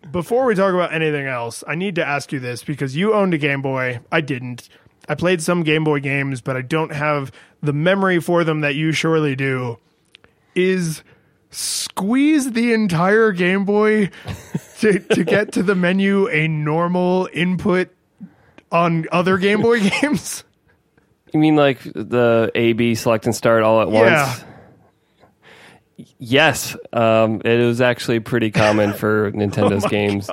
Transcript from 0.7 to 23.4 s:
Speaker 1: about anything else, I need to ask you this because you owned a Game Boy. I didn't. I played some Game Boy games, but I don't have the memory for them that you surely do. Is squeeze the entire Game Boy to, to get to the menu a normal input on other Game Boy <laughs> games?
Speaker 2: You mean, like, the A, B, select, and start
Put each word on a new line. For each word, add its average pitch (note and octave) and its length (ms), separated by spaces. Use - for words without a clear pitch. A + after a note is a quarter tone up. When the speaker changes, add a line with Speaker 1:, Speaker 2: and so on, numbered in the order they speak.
Speaker 1:
about E3+ 200
anything D3+ 320
else, A#2+ 420
I D3+ 80
need F#3 200
to D#3 120
ask C#3+ 240
you D3 80
this B2 240
because C3+ 320
you G3+ 180
owned G3 200
a D#3+ 40
Game C#3 240
Boy. B2+ 380
I E3+ 120
didn't. B2+ 480
I D#3 60
played E3+ 260
some F3 220
Game D#3 200
Boy D3+ 160
games, C#3 400
but C3 160
I B2+ 60
don't D#3 320
have D3 360
the D3 120
memory F3+ 480
for E3+ 240
them D#3 160
that C#3+ 140
you D#3 180
surely D#3 420
do. B2+ 440
Is F3+ 480
squeeze C4+ 1040
the A#3 180
entire G#3+ 640
Game F3+ 320
Boy G#3 460
to, G3+ 200
to - 260
get G3+ 280
to - 100
the G3 120
menu F#3+ 540
a D#3 180
normal F3 880
input F3+ 560
on E3 400
other F3+ 260
Game G3+ 240
Boy A#3 280
<laughs> - 120
games? - 440
Speaker 2:
You D#3 80
mean, D#3 160
like, C#3+ 260
the A#2 720
A, A#2 160
B, A#2 240
select, A2 300
and A2+ 100
start A2+ 280